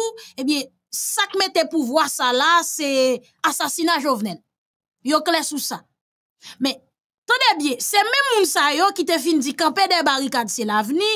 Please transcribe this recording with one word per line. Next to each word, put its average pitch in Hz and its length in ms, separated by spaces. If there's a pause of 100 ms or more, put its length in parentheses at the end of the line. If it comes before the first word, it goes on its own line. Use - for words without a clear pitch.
(380)
eh 262 60
bien, 277 180 (280)
ça - 320 (100)
que 392 60
mettez 370 320
pouvoir, 285 400
ça 247 240
là, 330 300
c'est 262 580 (260)
assassinat 320 520
Jovenel. 220 380 (680)
Yo 302 180
clair 320 240
sur 294 140
ça. - 240 (760)
Mais, 269 220 (420)
Tande 453 260 (120)
byen, 277 180
se - 240
menm 539 300
moun 392 160
sa 302 160 (100)
yo 370 200
ki 339 120
te 339 140
fin 311 180
di 262 160
kanpe 330 320
de 349 160
barikad 269 480
se 220 160
lavni, 220 480